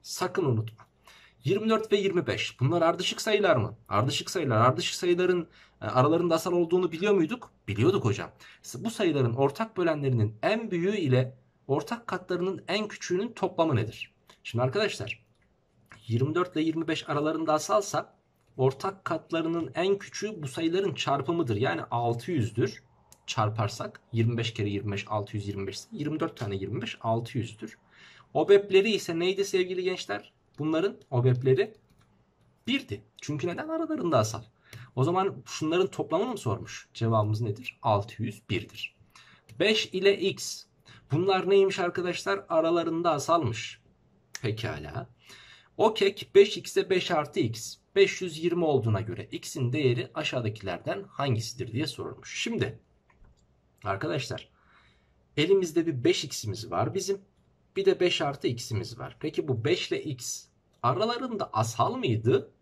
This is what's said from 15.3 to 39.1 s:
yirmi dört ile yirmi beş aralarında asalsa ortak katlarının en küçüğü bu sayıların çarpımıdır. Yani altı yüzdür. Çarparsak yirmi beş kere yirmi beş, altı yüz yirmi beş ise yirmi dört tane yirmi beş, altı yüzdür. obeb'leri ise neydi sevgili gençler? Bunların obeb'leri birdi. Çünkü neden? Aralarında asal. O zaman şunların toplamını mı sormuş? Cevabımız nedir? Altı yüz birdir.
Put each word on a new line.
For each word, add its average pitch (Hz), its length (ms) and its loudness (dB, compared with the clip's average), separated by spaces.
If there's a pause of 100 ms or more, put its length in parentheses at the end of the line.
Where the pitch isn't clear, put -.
yirmi 131 280 0
dört 180 200 -2
ile 156 80 0
yirmi 160 240 -2
beş 160 220 -4
aralarında 151 440 0
asalsa - 640 -2 (420)
ortak 135 480 0
katlarının 165 680 -2
en 190 220 2
küçüğü 196 460 -8
bu 139 40 -8
sayıların 165 460 0
çarpımıdır. 139 640 0
Yani 147 260 0 (100)
altı 120 400 -2
yüzdür. 127 520 0 (440)
Çarparsak 107 760 -2 (100)
yirmi 117 260 2
beş 113 160 -4
kere 104 160 -2
yirmi 101 220 -4
beş, 98 160 -6
altı 104 300 -4
yüz 98 100 -6
yirmi 98 200 -4
beş 95 80 -8
ise - 160 -14
yirmi 156 280 -4
dört - 180 -4
tane 104 180 -6
yirmi 98 260 -6
beş, 220 200 -8
altı 117 360 -2
yüzdür. - 400 -8 (560)
obeb'leri 196 580 6
ise 165 280 -2
neydi 185 260 0
sevgili 185 380 -2
gençler? 185 500 -6 (260)
Bunların 160 380 0 (140)
obeb'leri 131 640 4 (920)
birdi. - 360 -4 (180)
Çünkü 147 260 -6
neden? 262 200 -6
Aralarında 311 500 0
asal. - 260 0 (520)
O 127 80 2
zaman 185 420 0
şunların 170 420 0
toplamını 190 440 -2
mı 214 60 -6
sormuş? - 560 -6
Cevabımız 110 480 2
nedir? - 400 -6
Altı 104 420 0
yüz - 260 -8
birdir. - 460 -6 (640)